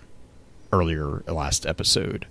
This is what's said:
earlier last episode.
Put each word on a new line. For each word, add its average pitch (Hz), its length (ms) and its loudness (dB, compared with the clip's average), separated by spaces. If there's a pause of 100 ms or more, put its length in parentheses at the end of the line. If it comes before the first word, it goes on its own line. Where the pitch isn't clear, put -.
(720)
earlier 82 560 2
last 78 380 0
episode. - 640 0